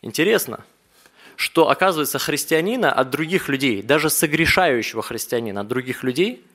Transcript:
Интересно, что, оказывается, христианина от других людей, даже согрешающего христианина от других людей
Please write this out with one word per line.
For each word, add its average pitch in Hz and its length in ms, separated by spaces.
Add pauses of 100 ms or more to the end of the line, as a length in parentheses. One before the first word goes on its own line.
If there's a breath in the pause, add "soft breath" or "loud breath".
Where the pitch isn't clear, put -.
Интересно, 160 600 (720 soft breath)
что, - 340
оказывается, 156 480
христианина 160 720
от 131 180
других 156 380
людей, 131 340
даже 147 280
согрешающего 147 920
христианина 113 600
от 104 60
других 127 340
людей 170 420 (100)